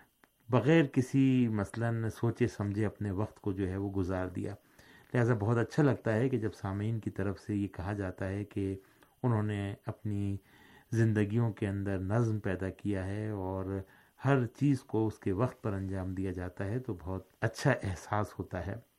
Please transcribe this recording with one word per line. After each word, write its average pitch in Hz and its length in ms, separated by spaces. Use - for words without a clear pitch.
بغیر 156 340
کسی 131 640
مثلاً 113 600
سوچے 117 380
سمجھے 101 400
اپنے 101 240
وقت 95 300
کو 101 120
جو 95 160
ہے 92 80
وہ 101 140
گزار 92 380
دیا۔ 101 260
لہٰذا 123 200
بہت 113 220
اچھا 117 260
لگتا 113 320
ہے 123 140
کہ 123 100
جب 107 160
سامعین 104 460
کی 101 100
طرف 98 300
سے 104 160
یہ 101 120
کہا 98 240
جاتا 98 360
ہے 101 160
کہ 95 320
انہوں 113 200
نے 101 320
اپنی 101 500
زندگیوں 113 600
کے 104 160
اندر 98 300
نظم 107 400
پیدا 95 320
کیا 95 360
ہے 104 220
اور 95 520
ہر 131 220
چیز 139 340
کو 110 260
اس 104 120
کے 101 140
وقت - 300
پر 107 100
انجام 95 420
دیا 95 180
جاتا 90 320
ہے، 107 140
تو 120 220
بہت 92 280
اچھا - 300
احساس 104 560
ہوتا 98 280
ہے۔ 104 100